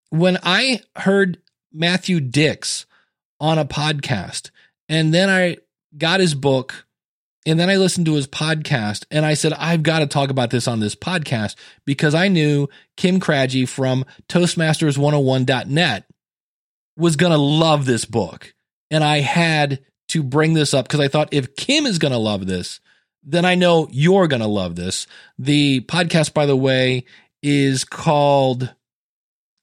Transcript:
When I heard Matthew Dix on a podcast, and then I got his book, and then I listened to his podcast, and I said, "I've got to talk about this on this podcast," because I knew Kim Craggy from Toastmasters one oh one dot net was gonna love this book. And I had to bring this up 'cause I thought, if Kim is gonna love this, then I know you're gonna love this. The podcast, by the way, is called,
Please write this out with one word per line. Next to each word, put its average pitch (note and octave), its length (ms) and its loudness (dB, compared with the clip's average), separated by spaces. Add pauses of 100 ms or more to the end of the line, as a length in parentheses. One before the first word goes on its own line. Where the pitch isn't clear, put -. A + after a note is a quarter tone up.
(120)
When F3+ 320 2
I G#3+ 380 0 (160)
heard G3 420 0 (340)
Matthew F3 460 -2
Dix C3+ 640 -2 (540)
on D#3+ 180 0
a D3+ 80 0
podcast, C#3 840 -6 (360)
and D#3 240 0
then F#3 180 2
I F#3 280 0 (400)
got E3 220 0
his E3+ 160 2
book, C3+ 500 -2 (600)
and D#3+ 140 2
then F3 100 2
I G3 80 2
listened F#3 280 2
to D#3 80 2
his C#3+ 140 0
podcast, C3+ 840 -4
and D#3 160 0
I D3+ 80 2
said, D#3 200 0
"I've D#3 280 -2
got D#3+ 180 2
to D3+ 80 0
talk C#3 220 -2
about C3 220 -2
this A#2+ 160 -2
on A#2 120 -2
this G#2 140 -2
podcast," C#3 640 -6 (300)
because C#3+ 280 0
I F3 140 2
knew D3 400 2 (300)
Kim F#3 220 2
Craggy C3+ 460 0
from C3 400 -2 (240)
Toastmasters D#3+ 680 0
one C#3+ 160 2
oh D3 60 2
one C3 240 2
dot B2+ 260 0
net C#3+ 360 -2 (920)
was E3 180 0
gonna E3+ 220 2
love D3+ 480 2
this A#2+ 200 0
book. - 480 -6 (380)
And D#3 120 0
I D3 160 2
had D3+ 640 0 (260)
to E3 120 -2
bring D3+ 320 0
this D#3 200 2
up C3 140 0
'cause D3+ 120 -2
I C#3+ 80 2
thought, D3+ 260 -2
if C#3 220 -2
Kim D4 300 0
is G#3+ 120 -2
gonna C#3 220 0
love G#2 260 -2
this, F#2 340 -6 (440)
then E3 200 0
I F3+ 120 2
know F3 360 4
you're F3 360 4
gonna A#2 200 0
love F#2 280 -2
this. F2+ 320 -8 (320)
The C#3+ 420 2
podcast, E3 520 -2
by D3+ 120 2
the C#3+ 100 2
way, C3 500 0 (360)
is C#3 420 0
called, C#3 880 0 (880)